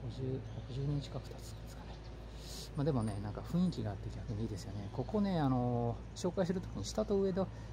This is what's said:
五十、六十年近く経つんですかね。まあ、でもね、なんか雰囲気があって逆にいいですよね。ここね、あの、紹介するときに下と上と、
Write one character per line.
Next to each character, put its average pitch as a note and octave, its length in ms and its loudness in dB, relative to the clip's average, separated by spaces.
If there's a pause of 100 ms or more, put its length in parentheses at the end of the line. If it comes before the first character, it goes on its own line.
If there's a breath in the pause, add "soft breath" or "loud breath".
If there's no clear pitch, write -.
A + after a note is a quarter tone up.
五 B2 60 -4
十、 C3 140 -4
六 C3 500 -4
十 C3+ 120 0
年 C#3+ 140 2
近 - 180 -6
く A#2+ 120 -4
経 - 60 -
つ - 180 -10
ん - 100 -10
で - 60 -8
す - 80 -10
か - 80 -10
ね。 - 80 -8 (800 loud breath)
ま D3+ 60 2
あ、 C#3 40 4
で D#3+ 60 6
も B2 120 4
ね、 G#2+ 200 0
な G#2 60 -2
ん G#2 40 -4
か G2 80 -4
雰 E3+ 280 2
囲 - 20 -2
気 - 120 -2
が G#2+ 80 0
あ - 20 0
っ G2 40 -4
て - 160 -6
逆 - 200 -4
に G#2+ 100 0
い - 20 0
い A2 40 0
で G#2+ 80 -2
す - 60 -6
よ G2+ 100 -6
ね。 G2+ 180 -4
こ B2+ 140 -2
こ G#3 160 2
ね、 G3 180 4
あ C#3+ 80 6
の、 B2 480 4 (200)
紹 F3+ 160 0
介 F#3 140 4
す F3+ 80 2
る F#3 60 2
と - 80 -4
き - 80 -6
に G3+ 80 -2
下 G#3+ 220 0
と G3+ 160 4
上 G3 100 4
と、 F#3 160 2 (260 loud breath)